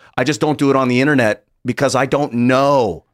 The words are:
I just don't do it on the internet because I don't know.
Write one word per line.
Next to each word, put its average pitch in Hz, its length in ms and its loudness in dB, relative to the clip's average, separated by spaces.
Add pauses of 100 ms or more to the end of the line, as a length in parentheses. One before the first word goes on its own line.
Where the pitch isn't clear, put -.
(160)
I 127 80 -2
just 147 160 -2
don't 151 200 -2
do 139 100 2
it 135 60 2
on 131 140 0
the 123 120 2
internet 131 440 0 (200)
because 123 300 -2
I 131 100 0
don't 139 280 -2
know. 127 800 0